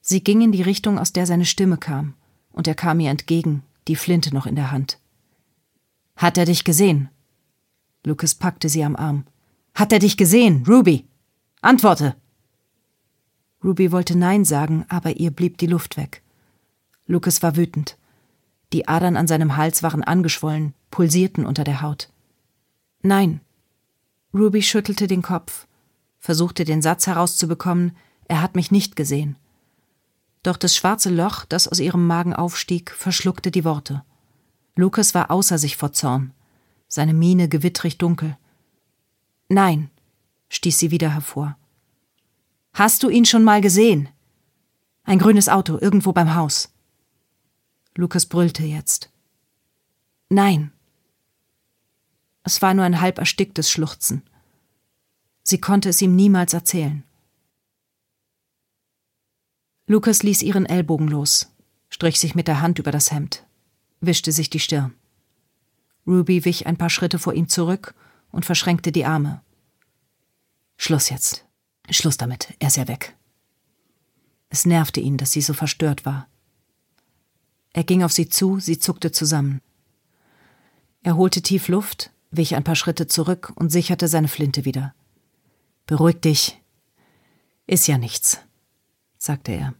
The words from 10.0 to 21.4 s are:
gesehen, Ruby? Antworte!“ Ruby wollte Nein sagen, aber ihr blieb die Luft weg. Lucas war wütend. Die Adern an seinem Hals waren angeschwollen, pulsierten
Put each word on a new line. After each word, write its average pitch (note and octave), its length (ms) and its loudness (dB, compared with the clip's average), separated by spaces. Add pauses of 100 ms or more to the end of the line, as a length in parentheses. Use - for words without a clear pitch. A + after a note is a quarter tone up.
gesehen, F3 500 6
Ruby? F#3+ 400 6 (540)
Antworte!“ G#3 540 4 (1500)
Ruby F3+ 300 2
wollte F3+ 240 0
Nein F#3 260 4
sagen, D#3 460 0
aber E3+ 260 -4
ihr E3 160 -2
blieb F3 260 -4
die E3+ 100 -2
Luft E3+ 280 -2
weg. C#3 260 -10 (880)
Lucas F3 340 -2
war E3 140 0
wütend. E3 420 -4 (760)
Die - 160 -4
Adern F3 260 0
an E3 120 0
seinem D#3 280 0
Hals D#3 280 -2
waren D#3 200 -2
angeschwollen, D#3 720 -2 (180)
pulsierten F3+ 540 0